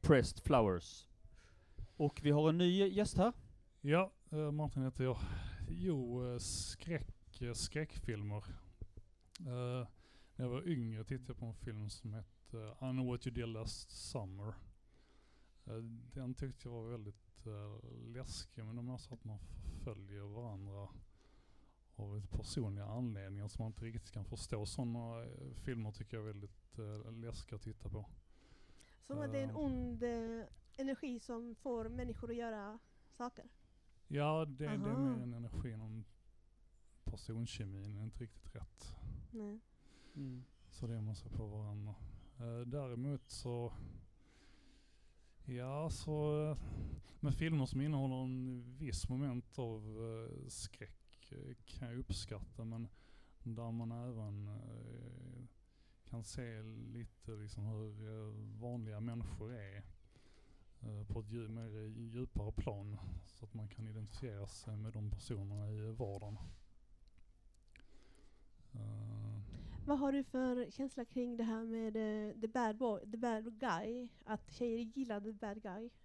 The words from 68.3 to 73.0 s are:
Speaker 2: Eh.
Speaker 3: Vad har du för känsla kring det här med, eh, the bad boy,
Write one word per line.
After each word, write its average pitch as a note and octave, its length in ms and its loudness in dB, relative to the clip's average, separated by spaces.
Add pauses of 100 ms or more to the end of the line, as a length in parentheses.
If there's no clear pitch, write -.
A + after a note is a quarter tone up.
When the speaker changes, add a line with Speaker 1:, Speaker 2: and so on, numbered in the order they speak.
Speaker 2:
Eh. G#2+ 640 -4 (460)
Speaker 3:
Vad C#4+ 120 6
har C#4 140 6
du C#4 120 4
för B3 460 4
känsla C4 340 -2
kring A#3+ 320 0
det A#3 80 4
här A3+ 200 2
med, A3+ 320 2
eh, G#3+ 440 2
the A3 80 2
bad A3 280 4
boy, G#3+ 340 2